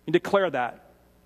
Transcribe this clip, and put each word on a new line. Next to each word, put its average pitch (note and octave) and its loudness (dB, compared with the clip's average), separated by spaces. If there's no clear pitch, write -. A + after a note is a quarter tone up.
You D#3+ -8
declare F#3 2
that. B2+ -6